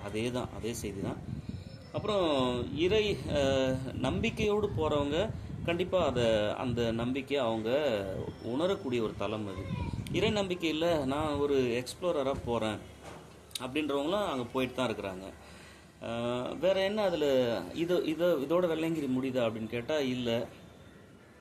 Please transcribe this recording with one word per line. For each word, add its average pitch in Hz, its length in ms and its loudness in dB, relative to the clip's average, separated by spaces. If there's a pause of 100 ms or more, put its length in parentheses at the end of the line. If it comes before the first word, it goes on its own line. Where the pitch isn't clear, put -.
அதே 107 260 -2
தான், 123 260 -4
அதே 104 160 -4
செய்தி 101 280 -6
தான். - 180 -4 (760)
அப்புறம் 139 840 0
இறை, 196 380 4 (140)
அ, 135 460 2 (160)
நம்பிக்கையோடு 208 840 0
போறவங்க 151 520 2 (340)
கண்டிப்பா 175 400 2
அதை, 113 480 4
அந்த 120 400 0
நம்பிக்கையை 131 540 0
அவங்க 113 560 2 (400)
உணரக்கூடிய 135 600 0
ஒரு 104 160 0
தளம் 104 280 -2
அது. 95 100 -6 (560)
இறை 190 180 2
நம்பிக்கை 185 380 0
இல்ல, 156 360 2
நான் 147 300 0
ஒரு 143 220 2
எக்ஸ்ப்ளோரரா 131 800 2 (100)
போறேன் 110 340 0 (840)
அப்படின்றவங்களும் 147 640 0
அங்க 135 180 -2
போயிட்டு 127 300 -2
தான் 123 200 0
இருக்கிறாங்க. 95 380 -8 (720)
அ, 120 500 -2
வேற 185 260 2
என்ன 202 220 0
அதுல, 135 600 4 (120)
இது, 170 300 2
இது, 160 360 2
இதோட 165 240 2
வெள்ளையங்கிரி 160 440 0
முடியுதா 127 420 2
அப்படின்னு 110 160 -6
கேட்டா 120 320 -2
இல்ல. 123 480 0 (960)